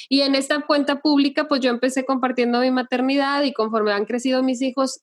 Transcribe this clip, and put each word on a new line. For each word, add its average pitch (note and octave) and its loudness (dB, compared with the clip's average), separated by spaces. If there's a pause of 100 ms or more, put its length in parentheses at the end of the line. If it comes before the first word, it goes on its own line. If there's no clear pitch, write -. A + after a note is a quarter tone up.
y C#4 2
en C#4 2
esta C#4 0
cuenta C#4+ 0
pública, C#4+ 2
pues, C#4+ 0
yo B3+ 2
empecé B3 -2
compartiendo B3 0
mi B3+ 2
maternidad, C4+ 0
y C4+ 0
conforme G#3+ 0
han G#3 0
crecido B3+ 0
mis C4 0
hijos, C4 -2